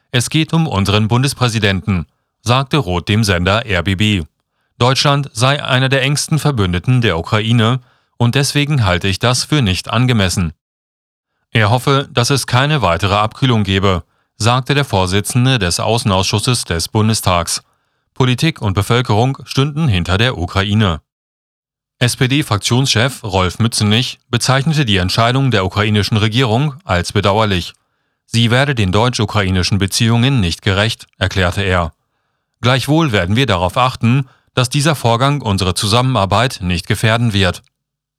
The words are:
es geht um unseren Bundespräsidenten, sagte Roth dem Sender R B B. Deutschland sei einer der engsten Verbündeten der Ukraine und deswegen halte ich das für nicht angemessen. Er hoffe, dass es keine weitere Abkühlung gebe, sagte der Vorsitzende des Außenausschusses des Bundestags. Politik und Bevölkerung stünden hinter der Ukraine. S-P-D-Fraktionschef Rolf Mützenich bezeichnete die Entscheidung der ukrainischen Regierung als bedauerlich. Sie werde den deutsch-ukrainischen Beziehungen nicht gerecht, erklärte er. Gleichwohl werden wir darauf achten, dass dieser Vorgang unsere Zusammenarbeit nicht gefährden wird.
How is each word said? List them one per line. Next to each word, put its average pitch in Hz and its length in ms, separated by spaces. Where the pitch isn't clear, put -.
es 123 200
geht 156 240
um 165 120
unseren 101 400
Bundespräsidenten, 107 1000
sagte 131 380
Roth 90 320
dem 107 140
Sender 98 420
R 90 160
B 95 120
B. 104 280
Deutschland 139 560
sei 131 280
einer 127 280
der - 100
engsten 143 380
Verbündeten 117 640
der 90 160
Ukraine 113 640
und 120 200
deswegen 143 500
halte 90 200
ich 95 120
das 120 260
für 151 160
nicht 90 300
angemessen. 104 640
Er 110 180
hoffe, 135 420
dass 120 200
es 139 160
keine 139 340
weitere 95 360
Abkühlung 110 480
gebe, 95 380
sagte 123 360
der 139 120
Vorsitzende 104 720
des 87 200
Außenausschusses 104 840
des - 240
Bundestags. 104 720
Politik 127 480
und 98 100
Bevölkerung 120 720
stünden 147 440
hinter 95 280
der 120 220
Ukraine. 98 640
S-P-D-Fraktionschef 123 1200
Rolf 92 340
Mützenich 110 640
bezeichnete 139 560
die 101 100
Entscheidung 120 540
der 95 160
ukrainischen 107 500
Regierung 120 640
als 87 300
bedauerlich. 101 640
Sie 117 260
werde 139 240
den 101 160
deutsch-ukrainischen 101 840
Beziehungen 117 640
nicht 85 220
gerecht, 104 460
erklärte 92 420
er. 92 320
Gleichwohl 135 500
werden 98 240
wir 135 80
darauf 90 320
achten, 127 500
dass 127 160
dieser 147 240
Vorgang 127 480
unsere 95 320
Zusammenarbeit 113 880
nicht 87 240
gefährden 113 480
wird. 95 260